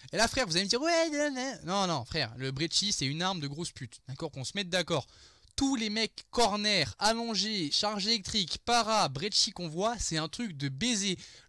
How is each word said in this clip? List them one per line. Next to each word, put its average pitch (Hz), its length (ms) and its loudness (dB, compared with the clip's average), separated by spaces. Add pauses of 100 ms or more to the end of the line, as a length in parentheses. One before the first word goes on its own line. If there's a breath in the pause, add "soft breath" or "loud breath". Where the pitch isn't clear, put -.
(120)
Et - 40 -4
là, 220 120 6
frère, 262 180 0
vous 160 80 -2
allez 190 120 2
me 180 40 2
dire, « 240 120 2
Ouais, 330 280 4
non, 294 220 0
non. » 254 320 -6
Non, 190 240 0
non, 139 160 0
frère, 127 320 -4
le 135 160 -4
Brecci, 170 400 0
c'est 139 140 0
une 156 160 -2
arme 185 180 0
de 143 80 -4
grosse 156 240 -8
pute, - 340 -12
d'accord ? 143 240 -8
Qu'on 135 140 -8
se - 100 -8
mette 196 160 -4
d'accord. 170 380 0 (480 loud breath)
Tous 269 180 4
les 220 160 0
mecs 220 400 -2
corner, 208 720 2
allongés, 214 720 0
charge 208 340 0
électrique, 214 580 0
para, 220 440 4
Brecci 170 420 0
qu'on 175 180 -6
voit, 202 300 0
c'est 160 200 -2
un 156 100 0
truc 202 280 -6
de 139 120 -2
baiser. 190 500 0 (300 loud breath)